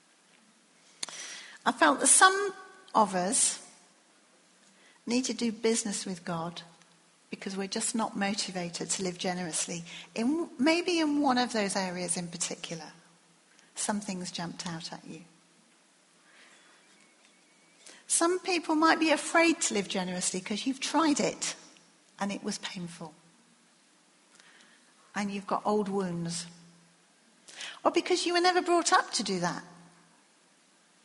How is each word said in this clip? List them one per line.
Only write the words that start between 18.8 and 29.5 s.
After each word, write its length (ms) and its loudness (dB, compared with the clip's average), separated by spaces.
be 100 4
afraid 520 4
to 120 0
live 140 0
generously 520 -2
'cause 280 -6
you've 120 0
tried 400 2
it 360 -2
and 120 -2
it 120 -8
was 160 -6
painful. 560 -12
And 160 -4
you've 160 -8
got 180 -2
old 240 2
wounds. 560 -4
Or 80 4
because 340 2
you 80 0
were 80 4
never 200 4
brought 320 2
up 200 4
to 100 -2
do 160 -2
that. 240 -2